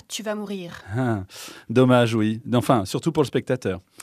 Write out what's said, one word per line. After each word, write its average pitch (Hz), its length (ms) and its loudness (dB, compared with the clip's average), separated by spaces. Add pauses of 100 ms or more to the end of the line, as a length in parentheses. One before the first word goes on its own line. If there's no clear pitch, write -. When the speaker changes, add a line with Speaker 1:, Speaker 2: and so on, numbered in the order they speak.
Speaker 1:
tu - 160 -10
vas 208 140 -4
mourir. 196 480 -10 (100)
Speaker 2:
Ah, 113 300 0 (440)
dommage, 120 460 6
oui. 110 260 0 (140)
Enfin, 120 300 2
surtout 143 260 -6
pour 156 120 2
le 131 40 0
spectateur. 117 540 -4 (220)